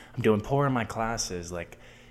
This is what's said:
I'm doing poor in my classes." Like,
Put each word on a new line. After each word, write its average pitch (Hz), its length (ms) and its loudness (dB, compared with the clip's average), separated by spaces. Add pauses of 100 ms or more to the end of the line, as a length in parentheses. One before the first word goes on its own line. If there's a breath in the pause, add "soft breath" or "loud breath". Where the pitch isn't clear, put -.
(160 loud breath)
I'm 123 60 -4
doing 107 200 6
poor 139 260 2
in 131 60 2
my 117 120 0
classes." 110 680 -4
Like, 85 280 -10 (320 loud breath)